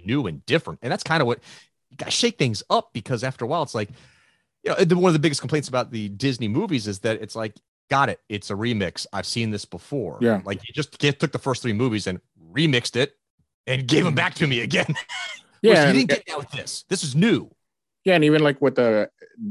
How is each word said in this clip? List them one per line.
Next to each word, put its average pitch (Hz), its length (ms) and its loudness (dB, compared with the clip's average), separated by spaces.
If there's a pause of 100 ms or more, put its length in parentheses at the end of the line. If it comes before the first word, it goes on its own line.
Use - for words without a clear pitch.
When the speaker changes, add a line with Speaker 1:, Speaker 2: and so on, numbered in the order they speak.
Speaker 1:
new 120 220 -2
and 73 180 -10
different. 135 380 -2
And 123 80 -6
that's 196 120 -6
kinda 156 220 2
what, 120 140 -2 (500)
you - 80 -20
gotta - 140 -10
shake 240 260 0
things 117 320 0
up, - 240 -2
because 120 300 -6
after 131 200 -6
a 113 40 -6
while, 160 160 -2
it's 135 120 -8
like, 107 140 -4 (720)
you - 60 -4
know, 185 160 4
the, 170 100 4
one 180 140 4
of 156 40 6
the 156 60 4
biggest 143 220 0
complaints 147 260 -4
about 123 240 -2
the 107 180 -6
Disney 117 380 -4
movies 131 400 -2
is 98 120 -6
that 110 240 -2
it's 107 120 -16
like, 110 200 -8 (340)
"Got 139 200 2
it. 90 100 -8 (100)
It's 104 220 -8
a - 20 -2
remix. 104 600 -2
I've 95 140 -6
seen 113 220 -2
this 104 160 -6
before." 92 560 -8
Speaker 2:
Yeah. 113 240 2
Speaker 1:
Like, 98 220 -6
you - 60 -20
just - 260 -8
get, 143 200 0
took 156 120 -2
the - 80 -8
first 131 240 -4
three 117 100 -2
movies 107 340 -2
and 92 120 -6 (320)
remixed 131 440 0
it 123 220 0 (500)
and 131 200 -4
gave 151 180 4
'em 160 100 2
back 170 200 0
to 165 120 0
me 123 140 0
again. 156 380 -2
<laughs> - 60 -12 (560)
Speaker 2:
Yeah, 220 100 8
Speaker 1:
Whereas 165 140 8
you 139 40 6
Speaker 2:
and - 100 6
Speaker 1:
didn't 262 100 2
get - 180 0
that 160 100 -8
with 139 140 -12
this. - 380 -10
This 190 140 -2
is 131 120 -6
new. 165 340 2 (540)
Speaker 2:
Yeah, 190 100 4
and 165 100 6
even, 151 200 6
like, 139 180 2
with 131 140 2
the, 110 340 2 (400)